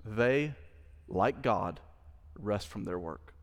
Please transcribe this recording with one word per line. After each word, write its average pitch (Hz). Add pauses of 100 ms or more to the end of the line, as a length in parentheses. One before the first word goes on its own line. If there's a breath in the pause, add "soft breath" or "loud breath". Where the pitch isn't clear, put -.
they, 127 (540)
like 113
God, 98 (580)
rest 101
from 98
their 90
work. 82